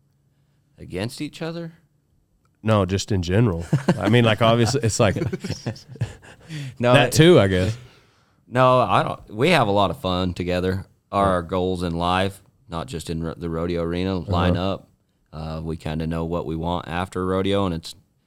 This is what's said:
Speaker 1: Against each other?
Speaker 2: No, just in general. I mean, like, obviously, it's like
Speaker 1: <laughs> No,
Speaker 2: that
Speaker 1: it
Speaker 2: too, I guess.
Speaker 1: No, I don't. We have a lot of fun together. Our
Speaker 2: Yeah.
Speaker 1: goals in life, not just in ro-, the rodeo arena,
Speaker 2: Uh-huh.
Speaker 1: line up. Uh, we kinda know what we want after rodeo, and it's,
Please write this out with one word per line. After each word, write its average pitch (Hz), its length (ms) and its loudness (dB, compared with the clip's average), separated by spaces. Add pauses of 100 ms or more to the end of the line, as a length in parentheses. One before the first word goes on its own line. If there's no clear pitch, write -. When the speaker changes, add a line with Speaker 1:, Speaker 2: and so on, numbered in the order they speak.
(800)
Speaker 1:
Against 92 420 -8
each 151 220 -10
other? 165 300 -10 (920)
Speaker 2:
No, 104 220 4
just 95 260 -4
in 95 100 2
general. 90 420 2 (340)
I 98 120 -2
mean, 120 160 6
like, 107 160 2
obviously, 117 420 2
it's 110 160 0
like 104 160 2
Speaker 1:
<laughs> - 1600 -10
No, 120 140 4
Speaker 2:
that 139 160 6
Speaker 1:
it - 40 -6
Speaker 2:
too, 160 260 8
I 98 80 6
guess. 95 300 0 (680)
Speaker 1:
No, 127 320 4
I 113 240 2
don't. - 260 -8
We 120 220 0
have 135 160 4
a 98 40 0
lot 98 200 2
of - 100 -10
fun 92 320 -2
together. 90 520 -2 (260)
Our 98 320 2
Speaker 2:
Yeah. 82 40 -12
Speaker 1:
goals 92 360 -2
in 82 120 -4
life, 90 460 -2 (280)
not 82 180 -8
just 80 240 -10
in 82 120 -6
ro-, 80 140 -8
the 85 120 -8
rodeo 85 340 -4
arena, 90 360 -4
Speaker 2:
Uh-huh. 95 120 -8
Speaker 1:
line 90 260 2
up. 92 300 -6 (440)
Uh, 78 320 -10
we 80 140 -6
kinda 80 300 -6
know 82 180 -4
what 85 200 -6
we 80 100 -6
want 85 320 -4
after 92 380 -6
rodeo, 98 400 0
and 87 100 -2
it's, - 200 -12 (320)